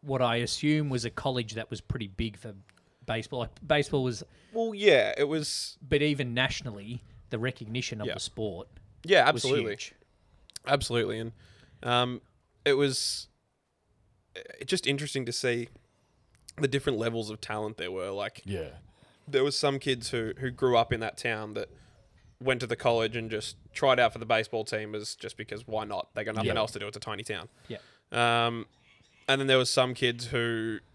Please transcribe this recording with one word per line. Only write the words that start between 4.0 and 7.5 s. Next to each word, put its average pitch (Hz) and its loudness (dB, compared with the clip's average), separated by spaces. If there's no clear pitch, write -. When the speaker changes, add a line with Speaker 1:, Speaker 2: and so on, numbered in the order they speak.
Speaker 1:
was 123 -2
Speaker 2:
Well, 226 -2
yeah, 156 6
it 143 2
was - -4
Speaker 1:
But 143 2
even 139 0
nationally, 120 -2
the 120 -4
recognition 117 -4